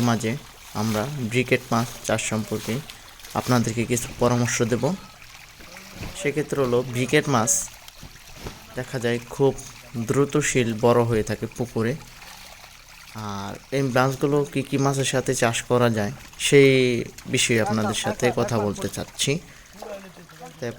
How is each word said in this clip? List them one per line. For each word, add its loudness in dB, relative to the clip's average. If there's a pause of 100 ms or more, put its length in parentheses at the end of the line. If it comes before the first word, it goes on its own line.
মাঝে 2 (500)
আমরা 0 (280)
ব্রিকেট 2
মাছ 2 (200)
চাষ 0 (100)
সম্পর্কে -4 (680)
আপনাদেরকে 2
কিছু 0 (140)
পরামর্শ 2 (140)
দেব। 0 (1400)
সেক্ষেত্রে -2
হলো 4 (140)
ব্রিকেট 2 (100)
মাছ 4 (1300)
দেখা -6
যায় 0 (160)
খুব 4 (540)
দ্রুতশীল 2 (160)
বড় 6
হয়ে 2
থাকে -4 (100)
পুকুরে। -2 (1400)
আর -8 (240)
এই 2 (120)
মাছগুলো 2 (140)
কী 0
কী 0
মাছের 0
সাথে 0 (100)
চাষ 2 (120)
করা 4 (100)
যায় -2 (340)
সেই 8 (640)
বিষয়ে 2
আপনাদের 0
সাথে -2 (140)
কথা 0 (100)
বলতে -2
চাচ্ছি। -4 (1200)
তাই -6